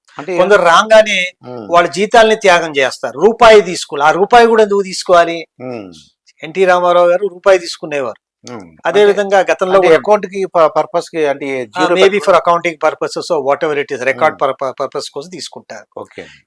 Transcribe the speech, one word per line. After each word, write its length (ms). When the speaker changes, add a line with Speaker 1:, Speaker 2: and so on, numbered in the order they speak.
Speaker 1:
అంటే 200
Speaker 2:
కొందరు 240
రాగానే 680
Speaker 1:
ఉమ్. 220
Speaker 2:
వాళ్ళ 180
జీతాలని 480
త్యాగం 400
చేస్తారు, 440
రూపాయి 400
తీసుకోవాలి. 480
ఆ 20
రూపాయి 360
కూడా 160
ఎందుకు 200
తీసుకోవాలి? 640
Speaker 1:
ఉమ్. 320
Speaker 2:
ఎన్టీ 220
రామారావు 440
గారు 180
రూపాయి 320
తీసుకునేవారు. 680
Speaker 1:
ఉమ్. 260
Speaker 2:
అదే 160
Speaker 1:
అంటే, 20
Speaker 2:
విధంగా 360
గతంలో 340
Speaker 1:
అంటే 120
Speaker 2:
కూడా 120
Speaker 1:
అకౌంట్ 280
కి 200
ప-, 200
పర్పస్ 440
కి 160
అంటే 340
Speaker 2:
ఆ, 40
Speaker 1:
జీరో 320
Speaker 2:
maybe 160
Speaker 1:
పెట్టుకో- 240
Speaker 2:
for 60
accounting 460
purposes 480
or 160
whatever 340
it 100
is, 80
రికార్డ్ 380
Speaker 1:
ఉమ్. 0
Speaker 2:
పర్ప-, 380
పర్పస్ 300
కోసం 200
తీసుకుంటారు. 720
Speaker 1:
ఓకే. 260